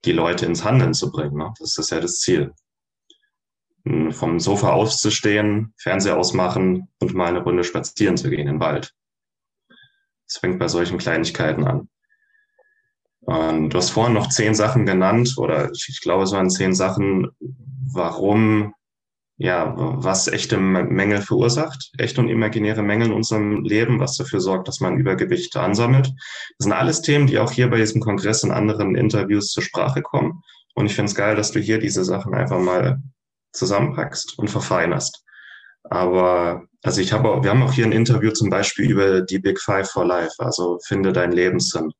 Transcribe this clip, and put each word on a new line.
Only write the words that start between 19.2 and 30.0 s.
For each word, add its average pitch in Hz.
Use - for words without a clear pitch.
ja, 90
was 92
echte -
M-, 95
Mängel 101
verursacht, 120
echte -
und 117
imaginäre 107
Mängel 107
in 107
unserem 107
Leben, 117
was -
dafür -
sorgt, 92
dass -
man 92
Übergewicht -
ansammelt. 120
Das -
sind 98
alles 165
Themen, 147
die 110
auch 117
hier 123
bei 117
diesem 107
Kongress 101
in 104
anderen 104
Interviews 101
zur -
Sprache 135